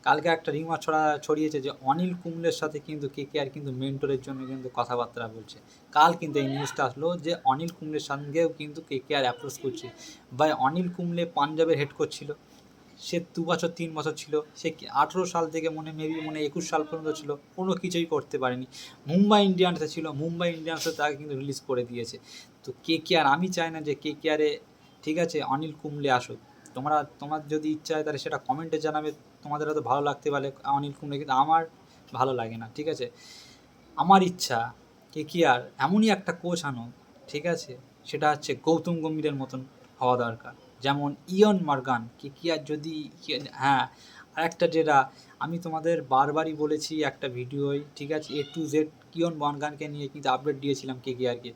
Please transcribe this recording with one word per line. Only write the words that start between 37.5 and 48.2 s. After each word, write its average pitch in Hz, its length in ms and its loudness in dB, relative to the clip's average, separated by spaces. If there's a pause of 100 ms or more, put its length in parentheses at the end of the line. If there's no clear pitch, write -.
সেটা 151 260 0
হচ্ছে 147 240 -2
গৌতম 165 460 2
গম্ভীরের 151 340 -2
মতন 131 300 -6 (360)
হওয়া 127 160 6
দরকার। 117 360 -4 (300)
যেমন 143 320 0 (140)
ইয়ন 196 360 6
মর্গান, 127 440 0 (100)
কেকেআর 151 460 -4
যদি, 151 460 -6 (420)
হ্যাঁ, 131 360 2 (480)
আর 160 80 0
একটা 165 220 0
যেটা 151 440 4 (300)
আমি 160 180 -4
তোমাদের 160 440 -2
বারবারই 143 520 2
বলেছি 151 480 -2
একটা 139 260 -2
ভিডিওয়, 139 520 -2 (160)
ঠিক 147 160 -6
আছে, 151 300 -4